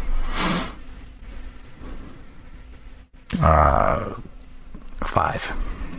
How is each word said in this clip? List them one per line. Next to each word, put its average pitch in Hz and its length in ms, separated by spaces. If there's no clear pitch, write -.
Uh, 73 720
five. - 480